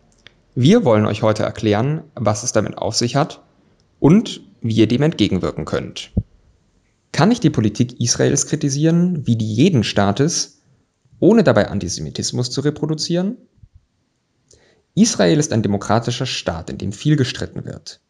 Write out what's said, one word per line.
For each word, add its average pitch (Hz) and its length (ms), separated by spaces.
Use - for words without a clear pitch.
Wir 180 300
wollen 107 220
euch 104 160
heute 107 200
erklären, 110 600
was 110 280
es 123 100
damit - 240
auf - 200
sich 120 200
hat - 260
und 190 440
wie 113 160
ihr 110 120
dem 117 120
entgegenwirken 92 640
könnt. - 480
Kann - 180
ich 233 100
die - 80
Politik 120 500
Israels 131 480
kritisieren, 156 800
wie 113 100
die 110 180
jeden 135 300
Staates, 107 760
ohne 208 260
dabei 113 240
Antisemitismus 92 800
zu - 100
reproduzieren? 156 800
Israel 180 440
ist 143 160
ein 113 80
demokratischer 110 640
Staat, 85 420
in 67 80
dem - 160
viel 151 240
gestritten - 480
wird, - 460